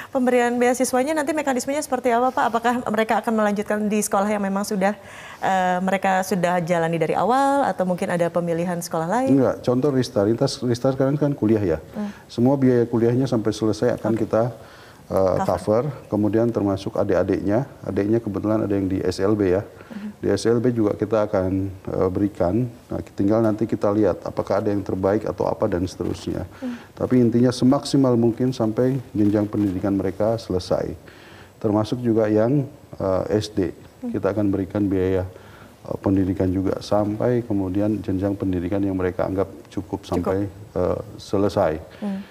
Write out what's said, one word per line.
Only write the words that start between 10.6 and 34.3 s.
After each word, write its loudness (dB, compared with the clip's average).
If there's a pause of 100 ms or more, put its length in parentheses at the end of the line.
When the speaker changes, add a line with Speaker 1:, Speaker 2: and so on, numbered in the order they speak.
Speaker 2:
Rista 0
sekarang 0
kan 0
kuliah, 2
ya. -10 (140)
Speaker 1:
Mm. -6 (220)
Speaker 2:
Semua 2
biaya 4
kuliahnya 2
sampai 0
selesai 0
akan 0
Speaker 1:
Oke. -2
Speaker 2:
kita, 0 (640)
eh, 2
Speaker 1:
Cover. -
Speaker 2:
cover. 2 (260)
Kemudian 2
termasuk -2
adik-adiknya. 0 (160)
Adiknya 0
kebetulan -2
ada -2
yang 0
di -2
S -2
L 2
B, 2
ya. 2
Speaker 1:
Mm-hmm. -14 (120)
Speaker 2:
Di 0
S 0
L 4
B 2
juga 0
kita 0
akan, 0
eh, -2
berikan. 0 (240)
Nah, -6 (100)
tinggal 2
nanti 0
kita 0
lihat 2
apakah -2
ada 0
yang 0
terbaik 0
atau -2
apa 0
dan 0
seterusnya. -6 (140)
Speaker 1:
Mm. -6 (220)
Speaker 2:
Tapi 0
intinya 4
semaksimal 2
mungkin 2
sampai 0 (160)
jenjang 2
pendidikan 0
mereka 0
selesai. -2 (680)
Termasuk 0
juga 2
yang, 4 (320)
eh, 0
S -2
D. 0
Speaker 1:
Mm. -10
Speaker 2:
Kita 0